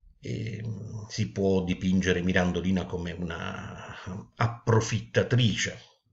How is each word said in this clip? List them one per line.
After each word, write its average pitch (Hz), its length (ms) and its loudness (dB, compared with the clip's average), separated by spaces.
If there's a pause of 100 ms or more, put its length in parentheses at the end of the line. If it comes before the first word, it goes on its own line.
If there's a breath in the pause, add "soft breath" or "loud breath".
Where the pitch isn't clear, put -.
(200)
E, 113 460 -6
mm, 107 440 -10
si 104 220 -2
può 95 320 2
dipingere 90 580 2
Mirandolina 90 640 2
come 87 260 -6
una 92 840 -8 (400 loud breath)
approfittatrice, 113 1500 2 (320)